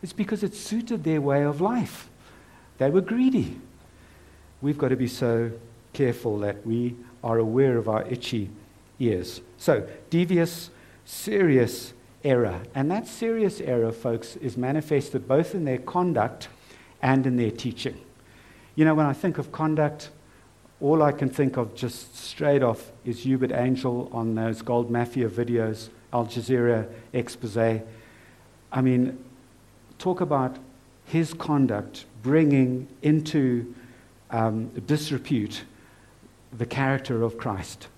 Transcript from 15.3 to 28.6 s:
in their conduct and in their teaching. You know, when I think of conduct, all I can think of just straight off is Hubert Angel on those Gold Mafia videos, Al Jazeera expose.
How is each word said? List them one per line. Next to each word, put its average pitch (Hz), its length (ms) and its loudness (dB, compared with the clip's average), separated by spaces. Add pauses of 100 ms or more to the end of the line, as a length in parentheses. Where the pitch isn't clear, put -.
in 170 100 -2
their 127 140 -2
conduct 165 680 0 (520)
and 131 240 4
in 127 120 2
their 117 120 2
teaching. - 480 -6 (800)
You 156 100 4
know, 156 80 6
when 151 140 4
I 139 60 2
think 170 260 -2
of - 120 -8
conduct, 156 600 0 (680)
all 156 220 4
I 147 100 6
can 139 180 0
think 135 280 0
of 117 160 -2
just - 420 -8
straight 143 460 0
off 117 300 0 (120)
is 120 180 -6
Hubert 131 300 2
Angel 123 640 0
on 113 220 -2
those 113 260 -2
Gold 120 300 0
Mafia 120 360 0
videos, 113 600 -2 (240)
Al 120 140 0
Jazeera 120 600 2 (240)
expose. 113 680 -2 (880)